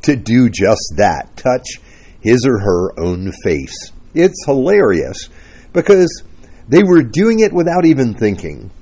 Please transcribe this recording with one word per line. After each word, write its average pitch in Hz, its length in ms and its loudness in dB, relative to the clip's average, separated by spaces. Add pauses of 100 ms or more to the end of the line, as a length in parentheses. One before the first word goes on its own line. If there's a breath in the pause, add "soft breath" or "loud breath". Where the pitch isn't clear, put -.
to 147 120 0
do 120 320 2
just 95 500 -2
that, 92 380 -2
touch - 460 -4 (380 soft breath)
his 117 260 2
or 123 140 0
her 92 400 -2
own 90 320 -4 (120)
face. - 480 -6 (220)
It's 175 320 0
hilarious 131 800 0 (460 soft breath)
because 180 480 2 (480 soft breath)
they 165 140 6
were 180 180 6
doing 208 380 0
it 214 120 2
without 170 320 0
even 135 300 2
thinking. 92 560 -6 (120)